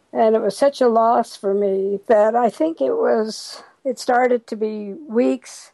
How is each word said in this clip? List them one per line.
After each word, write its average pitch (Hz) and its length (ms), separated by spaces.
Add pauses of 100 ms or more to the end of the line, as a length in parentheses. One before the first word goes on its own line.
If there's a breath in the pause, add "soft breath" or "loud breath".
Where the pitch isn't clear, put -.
(140)
and 226 220
it 220 60
was 208 140
such 277 240
a 254 80
loss 226 480
for 196 180
me 196 540
that 220 260
I 240 160
think 320 300
it 262 140
was, 226 680 (220 loud breath)
it 262 160
started 247 480
to 233 80
be 214 380 (160)
weeks. 247 640